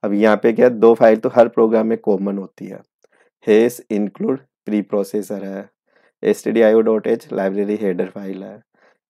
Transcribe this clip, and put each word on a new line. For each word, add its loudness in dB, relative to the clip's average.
अब -4
यहाँ 2
पे 2
क्या, 4
दो 4
फाइल 4
तो -4
हर 4
प्रोग्राम 0
में -2
कॉमन -2
होती -14
है, -16
हैश 2
इंक्लूड -4
प्रीप्रोसेसर -6
है, -14
एस 0
टी -4
डी 2
आई 6
ओ 6
डॉट 0
एच -4
लाइब्रेरी -4
हेडर -4
फाइल -14
है। -18